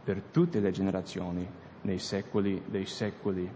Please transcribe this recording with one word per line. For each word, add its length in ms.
per 260
tutte 300
le 120
generazioni, 760
nei 180
secoli 680
dei 180
secoli. 720